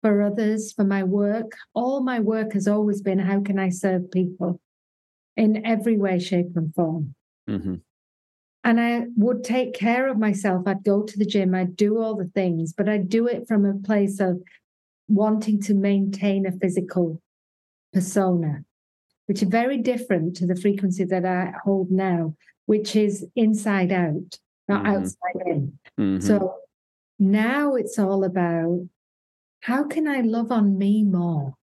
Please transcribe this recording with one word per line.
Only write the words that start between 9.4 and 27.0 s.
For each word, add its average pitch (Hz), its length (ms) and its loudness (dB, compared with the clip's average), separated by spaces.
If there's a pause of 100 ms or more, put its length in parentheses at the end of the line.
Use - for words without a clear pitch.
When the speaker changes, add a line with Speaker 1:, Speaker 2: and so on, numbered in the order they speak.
Speaker 1:
take 254 320 -2
care 240 320 0
of 254 100 -2
myself. 196 500 0
I'd 190 160 -2
go 202 200 2
to 214 160 -8
the 214 60 2
gym, 190 280 0
I'd 185 220 -2
do 208 260 2
all 220 140 -4
the 180 180 -6
things, 165 400 -2
but 202 160 -2
I'd 196 200 0
do 226 180 2
it - 200 -4
from 208 160 2
a 196 120 2
place 202 440 0
of 180 220 0 (680)
wanting 214 560 2
to 208 120 0
maintain 196 720 0
a 185 60 -2
physical 180 680 -2 (720)
persona, 180 680 0 (640)
which 190 140 0
is 202 80 2
very 240 280 0
different 202 600 -2
to 180 80 -2
the 180 100 0
frequency 196 500 0
that 180 200 -2
I 180 280 -2 (100)
hold 190 280 0
now, 180 440 0 (300)
which 214 300 0
is 208 300 2 (100)
inside 208 560 2
out, 180 460 -2 (300)
not 202 160 0
Speaker 2:
Mm-hmm. 202 120 2
Speaker 1:
outside 185 520 -4
in. 147 320 -4 (200)
Speaker 2:
Mm-hmm. 95 260 2
Speaker 1:
So 196 300 2 (640)